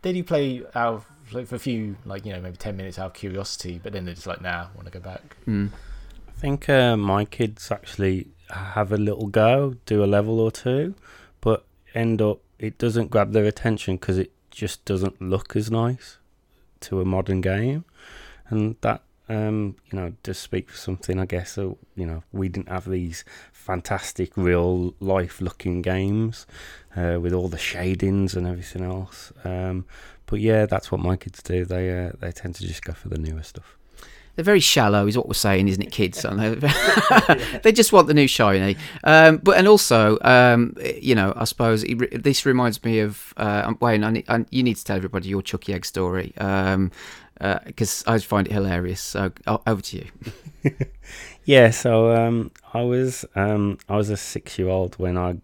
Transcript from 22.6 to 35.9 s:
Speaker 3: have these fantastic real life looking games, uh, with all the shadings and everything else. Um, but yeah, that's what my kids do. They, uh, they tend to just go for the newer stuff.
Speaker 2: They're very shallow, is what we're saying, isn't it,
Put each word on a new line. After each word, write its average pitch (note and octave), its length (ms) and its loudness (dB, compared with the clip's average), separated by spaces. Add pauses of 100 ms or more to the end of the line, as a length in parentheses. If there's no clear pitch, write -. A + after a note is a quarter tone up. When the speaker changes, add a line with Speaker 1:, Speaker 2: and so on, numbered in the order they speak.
Speaker 3:
have F#2 200 -10
these F2 340 -6 (280)
fantastic - 840 -8
real F2+ 600 0
life F#2+ 420 -4
looking F2+ 400 -6
games, G2 640 -2 (500)
uh, F2 240 -2
with F2 140 -2
all F2+ 140 -2
the E2+ 100 -8
shadings F#2+ 800 -2
and F2+ 120 -4
everything F2+ 360 -8
else. F#2 500 -10 (100)
Um, F#2 420 -6 (420)
but G#2 120 -4
yeah, G#2+ 260 4
that's - 260 -4
what F2+ 100 -2
my F2+ 140 0
kids - 260 -12
do. F2+ 240 -4
They, F2+ 400 -4
uh, F2 140 -8
they F2 120 -8
tend F2 240 -10
to F#2+ 120 -10
just E2+ 160 -10
go E2 100 -8
for - 160 -14
the E2+ 80 -6
newer D#2 260 -6
stuff. - 340 -20 (580)
Speaker 2:
They're D#3+ 80 -6
very G3 160 6
shallow, G#2 480 4
is G#2 80 0
what - 140 -2
we're G2+ 40 -4
saying, G2 360 4
isn't F#2+ 120 0
it, - 120 -10